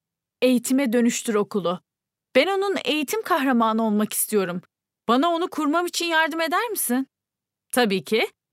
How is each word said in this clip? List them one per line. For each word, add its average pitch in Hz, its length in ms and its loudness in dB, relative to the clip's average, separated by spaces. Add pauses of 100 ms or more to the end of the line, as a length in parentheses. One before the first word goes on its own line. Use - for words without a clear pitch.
(420)
Eğitime 254 500 2
Dönüştür 233 420 0
Okulu. 190 460 -2 (540)
Ben 277 120 4
onun 392 380 0
eğitim 311 380 -2
kahramanı 240 640 2
olmak 208 260 0
istiyorum. 185 500 -2 (460)
Bana 269 220 4
onu 349 200 -2
kurmam 311 360 0
için 339 200 -4
yardım 320 340 0
eder 349 280 -2
misin? 269 380 -2 (640)
Tabii 196 320 0
ki. 233 240 0 (240)